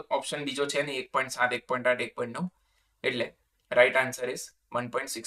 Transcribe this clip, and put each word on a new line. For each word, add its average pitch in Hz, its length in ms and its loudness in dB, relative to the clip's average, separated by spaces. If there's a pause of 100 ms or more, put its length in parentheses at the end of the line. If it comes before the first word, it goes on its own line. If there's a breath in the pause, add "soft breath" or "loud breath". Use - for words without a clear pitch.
(180)
ઓપ્શન 147 300 -4
બીજો 139 240 0
છે 143 120 0
નહીં, 135 180 -4
એક - 140 -12
પોઇન્ટ 131 200 0
સાત, 123 220 2
એક - 120 -10
પોઇન્ટ 123 180 0
આઠ, 123 200 2
એક - 100 -16
પોઇન્ટ 123 200 -6
નવ. 175 100 -4 (560)
એટલે 123 240 0 (500)
right 123 260 8
answer 123 320 -4
is - 80 -10 (340)
one 120 160 -4
point 135 220 -4
six - 120 -10